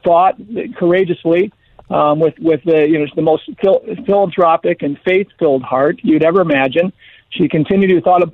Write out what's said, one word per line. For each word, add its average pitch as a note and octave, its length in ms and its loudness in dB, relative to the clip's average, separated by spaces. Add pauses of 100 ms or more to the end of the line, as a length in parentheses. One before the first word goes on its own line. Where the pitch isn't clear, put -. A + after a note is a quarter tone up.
fought F3+ 360 2 (380)
courageously, F3+ 760 0 (380)
um, D3+ 280 0
with, D#3 200 -2
with D#3 240 -2
the, D#3 260 2
you D#3+ 80 0
know, D3 80 -2 (100)
the E3 60 -4
most D#3+ 220 0 (180)
phil-, F#3+ 240 2 (180)
philanthropic F3 760 0
and C#3+ 240 -6
faith-filled F3 560 -2
heart C3+ 400 -2
you'd D#3 220 0
ever E3+ 180 2
imagine, D3+ 500 0 (380)
she E3 180 -2
continued F#3+ 420 0
to F3 120 2
thought F3 220 2
of, E3+ 100 -6